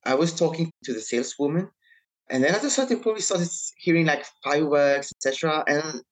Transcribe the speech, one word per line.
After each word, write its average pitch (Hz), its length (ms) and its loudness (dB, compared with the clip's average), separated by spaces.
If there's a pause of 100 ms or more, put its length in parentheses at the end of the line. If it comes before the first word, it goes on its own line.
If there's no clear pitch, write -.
I 127 100 0
was 165 200 2
talking 165 360 0 (120)
to 135 100 -6
the 113 80 -4
saleswoman, 143 680 -2 (600)
and 131 140 0
then 156 120 4
at 214 80 0
a 294 60 -2
certain 262 300 0
point, 220 180 0
we 208 40 -8
started 175 280 0 (280)
hearing, 165 280 2
like, 147 200 0 (180)
fireworks, 143 680 2
et - 100 -16
cetera. 156 460 0
And 147 340 0 (100)